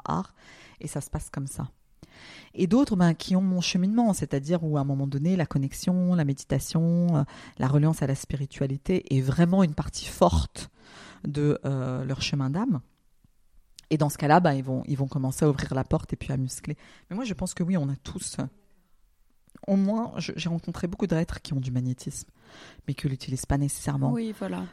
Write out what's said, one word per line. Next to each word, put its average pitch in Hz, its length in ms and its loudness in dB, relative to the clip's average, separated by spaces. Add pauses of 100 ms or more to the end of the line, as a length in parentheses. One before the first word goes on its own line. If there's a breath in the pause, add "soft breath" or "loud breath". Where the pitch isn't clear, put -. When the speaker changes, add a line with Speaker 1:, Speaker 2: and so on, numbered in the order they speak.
Speaker 1:
art, - 320 -4 (460 loud breath)
et - 60 -8
ça 151 120 -6
se - 100 -8
passe - 200 -6
comme 139 180 -6
ça. - 220 -8 (840 loud breath)
Et 185 140 0
d'autres, 226 300 4
ben, 170 160 6
qui 185 240 0
ont 185 40 2
mon 185 200 2
cheminement, 208 500 2
c'est-à-dire 151 540 0
où 151 120 2
à 139 40 2
un - 20 2
moment 139 240 0
donné, 147 300 0
la 160 80 2
connexion, 180 720 0
la 160 100 4
méditation, 165 920 2
euh, 147 80 4 (360 loud breath)
la 131 100 0
reliance 151 320 4
à 143 60 0
la 135 80 0
spiritualité 139 1000 -2
est 135 60 4
vraiment 170 420 4
une 151 120 2
partie - 320 -6
forte - 640 2 (560 loud breath)
de, 147 380 2
euh, 131 400 -2
leur 135 180 -4
chemin 135 280 0
d'âme. 180 320 0 (1080)
Et 160 60 2
dans 170 120 2
ce - 80 -8
cas-là, 151 240 6
ben, 160 120 2
ils 135 100 -2
vont, 131 240 -4
ils 143 100 -2
vont 135 100 0
commencer 135 380 0
à 151 40 6
ouvrir 143 240 0
la 131 120 0
porte - 260 -2
et 139 60 -6
puis - 160 -6
à 135 40 -2
muscler. 139 380 -6 (340 loud breath)
Mais 175 60 -10
moi, 233 100 -6
je 208 80 -4
pense 185 200 -6
que 185 100 -2
oui, 180 140 0
on 139 120 0
a 139 60 -4
tous, - 440 -12
euh, - 40 -4 (1200)
au 196 80 2
moins, 208 420 0
je, - 180 -6
j'ai 160 140 -4
rencontré 170 380 -4
beaucoup 190 200 -2
d'êtres 165 340 0
qui - 120 -8
ont 135 60 0
du 131 120 -4
magnétisme, 127 560 -4 (600 loud breath)
mais 143 60 -2
qui - 160 -4
l'utilisent 131 360 -6
pas 143 120 2
nécessairement. 143 540 0
Speaker 2:
Oui, 226 260 -2
voilà. 180 360 -6